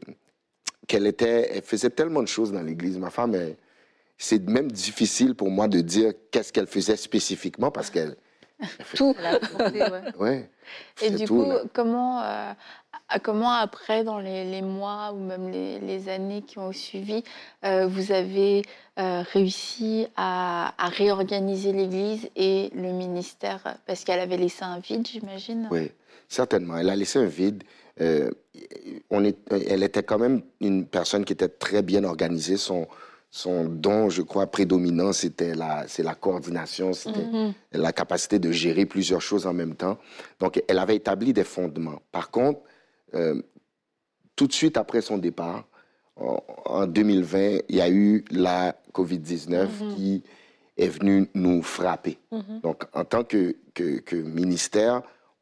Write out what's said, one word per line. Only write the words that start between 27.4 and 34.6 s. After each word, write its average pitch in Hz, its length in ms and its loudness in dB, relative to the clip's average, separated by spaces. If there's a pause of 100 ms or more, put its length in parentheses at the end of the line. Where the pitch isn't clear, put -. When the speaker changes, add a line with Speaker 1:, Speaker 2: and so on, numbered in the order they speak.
Speaker 1:
Euh, 76 280 2 (800)
on 101 140 4
est, 101 140 4 (120)
elle 98 340 2
était 101 200 0
quand 107 160 0
même 123 220 2 (180)
une 95 260 2
personne 98 380 0
qui 98 80 -2
était 92 160 0
très - 340 0
bien 98 220 2
organisée. 85 540 0
Son, 87 280 -2 (460)
son 90 340 -2
don, 98 440 2
je 87 140 0
crois, 98 240 0
prédominant, 90 680 2